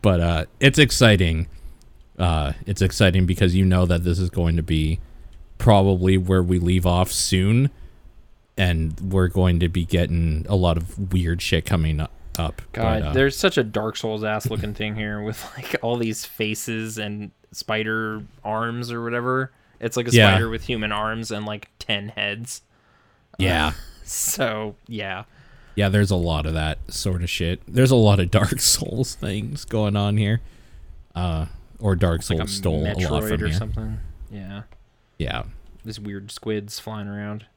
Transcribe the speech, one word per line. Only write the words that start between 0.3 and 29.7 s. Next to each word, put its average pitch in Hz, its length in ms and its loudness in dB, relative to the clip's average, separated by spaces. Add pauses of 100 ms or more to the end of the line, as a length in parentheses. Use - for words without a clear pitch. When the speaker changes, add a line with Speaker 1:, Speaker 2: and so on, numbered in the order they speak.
Speaker 1:
it's 139 200 6
exciting. 95 680 6 (720)
Uh, 80 340 2 (120)
it's 98 160 -4
exciting 92 440 4
because 90 300 2
you 95 100 4
know 90 200 4
that 87 180 2
this 87 160 0
is 90 100 0
going 85 280 0
to 80 60 0
be 80 360 0 (580)
probably 95 600 6
where 92 260 4
we 90 160 2
leave 87 260 2
off 90 260 2
soon. 110 580 2 (880)
And 80 420 2
we're 92 300 2
going 90 320 4
to 87 80 2
be 87 160 -2
getting 82 640 0
a 101 80 0
lot 87 220 4
of 92 360 -6
weird 85 280 0
shit - 240 0
coming 78 340 0
u-, 78 80 -4 (300)
up. 82 240 -4 (120)
Speaker 2:
God, 113 280 0
Speaker 1:
But, - 80 -2
uh, - 40 -4
Speaker 2:
there's 135 240 2
such 190 200 2
a 131 60 4
Dark 107 320 -4
Souls 110 280 -4
ass 107 260 -4
looking 107 240 -4
thing 107 220 -6
here 107 260 -6
with, 107 220 -8 (140)
like, - 240 -8
all 117 160 -2
these 113 280 -4
faces 110 720 -6
and 104 320 -10 (200)
spider 110 680 -4 (220)
arms 117 480 -4
or 117 120 -6
whatever. 123 480 -2 (280)
It's 113 180 -4
like 120 120 -2
a - 20 2
Speaker 1:
Yeah. 110 200 8
Speaker 2:
spider 95 180 2
with 110 160 -8
human 107 260 -4
arms 110 400 -6
and, 107 140 -6
like, 107 240 -10 (100)
ten 104 300 -6
heads. 104 520 -8 (760)
Speaker 1:
Yeah. 82 400 0
Speaker 2:
<laughs> - 40 -16 (220)
So, 107 720 -4 (120)
yeah. 101 360 -8 (520)
Speaker 1:
Yeah, 101 120 2
there's 98 240 4
a 92 60 2
lot 80 280 0
of 80 80 -2
that 78 260 -2 (120)
sort 90 320 -4
of 85 60 -4
shit. 87 360 -4
There's 127 260 4
a 131 40 6
lot 104 240 6
of 87 100 0
Dark - 300 2
<laughs> - 0 -
Souls - 560 0
things 107 480 -6
going 104 320 0